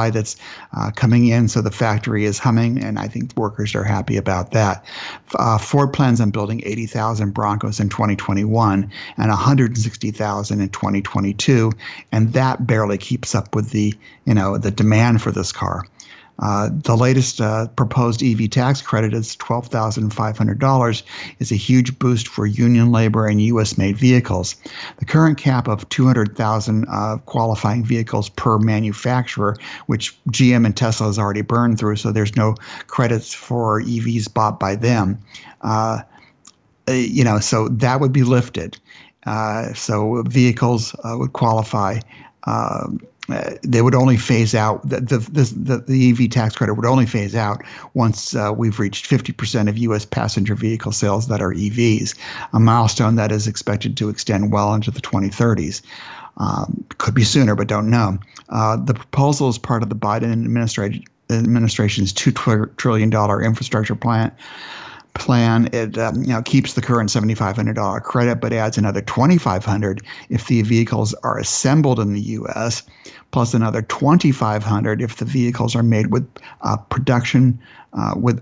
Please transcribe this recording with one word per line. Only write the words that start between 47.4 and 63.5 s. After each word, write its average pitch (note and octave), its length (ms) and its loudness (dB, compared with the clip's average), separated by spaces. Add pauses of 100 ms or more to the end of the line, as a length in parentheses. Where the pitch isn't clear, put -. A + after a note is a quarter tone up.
once, - 420 0
uh, G#2 220 -2
we've A2+ 220 -2
reached G2+ 280 -4
fifty - 280 0
percent A2 340 -2
of G#2 80 -2
U A#2 180 0
S G#2+ 120 -4
passenger G#2+ 480 -2
vehicle A2 380 -4
sales G#2+ 360 -2
that G#2+ 140 -2
are F#2 100 -2
E G2+ 160 -2
Vs, A2 460 0 (400)
a A2+ 40 4
milestone A2+ 580 4
that G#2+ 140 0
is G#2+ 160 0
expected G#2+ 520 -4
to G#2+ 100 -2
extend G#2 420 -2
well G#2 220 2
into G#2+ 180 -2
the - 120 -8
twenty G2+ 260 -2
thirties. G2+ 540 0 (560)
Um, - 440 -4 (140)
could - 180 -2
be A#2+ 100 4
sooner, G#2+ 300 4
but G2+ 140 -2
don't G#2+ 220 0
know. G#2+ 280 2 (300)
Uh, A2 280 0
the B2 180 -2
proposal C#3 560 0
is A2+ 80 -4
part A2+ 240 -2
of G#2+ 80 -4
the G#2+ 40 -4
Biden A2 380 -2 (140)
administra-, A2+ 600 -2 (220)
administration's A2+ 840 0
two - 180 0
trillion A2 800 0
dollar G#2 320 2
infrastructure A2+ 540 -2